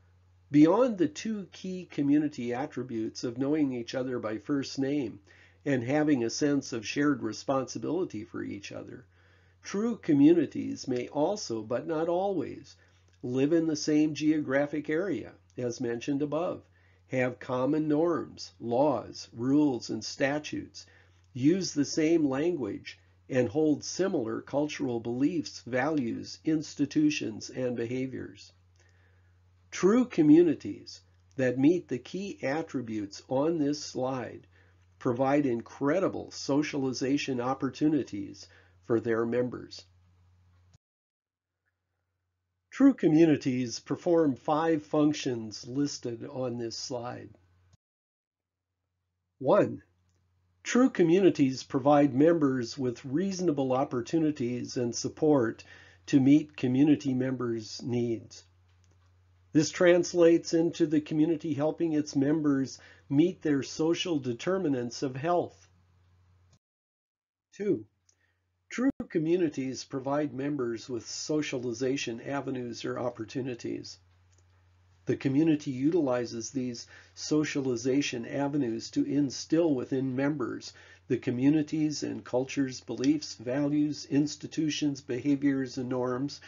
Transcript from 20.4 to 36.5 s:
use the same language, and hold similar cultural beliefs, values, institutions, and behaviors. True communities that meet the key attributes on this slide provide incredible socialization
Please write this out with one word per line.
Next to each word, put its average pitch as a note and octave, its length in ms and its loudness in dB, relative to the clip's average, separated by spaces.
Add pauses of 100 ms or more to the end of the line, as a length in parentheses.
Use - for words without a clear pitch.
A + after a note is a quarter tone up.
use D3+ 400 2
the C#3+ 120 0
same D#3+ 420 2
language, C3+ 720 -4 (320)
and B2 180 2
hold D3+ 360 0
similar B2+ 580 -2
cultural C#3 580 -2
beliefs, B2+ 640 -2
values, B2 800 -2
institutions, D3+ 1080 -2
and B2+ 280 -4
behaviors. A#2+ 720 -6 (1200)
True A#3 340 4
communities D3+ 960 4 (360)
that B2+ 200 0
meet D#3 300 4
the C3 100 -4
key F#3 460 -8
attributes B2 840 -6
on D3+ 280 0
this D3 260 -2
slide B2+ 600 -6 (540)
provide C3+ 460 2
incredible A#2+ 840 -2
socialization C3+ 1120 -2